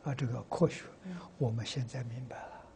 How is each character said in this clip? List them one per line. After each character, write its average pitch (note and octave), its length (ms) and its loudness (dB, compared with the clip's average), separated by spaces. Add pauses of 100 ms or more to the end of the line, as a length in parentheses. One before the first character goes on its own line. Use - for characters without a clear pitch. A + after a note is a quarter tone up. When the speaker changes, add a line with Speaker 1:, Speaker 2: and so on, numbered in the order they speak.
Speaker 1:
啊， C#3+ 100 0
这 C3 140 2
个 A#2 160 0
科 - 260 6
学， - 140 -6 (220)
Speaker 2:
嗯。 F3+ 120 -6 (220)
Speaker 1:
我 B2+ 100 6
们 A2+ 160 0
现 B2+ 220 0
在 B2 160 -6
明 A#2 240 -6
白 - 100 -8
了 - 240 -10 (140)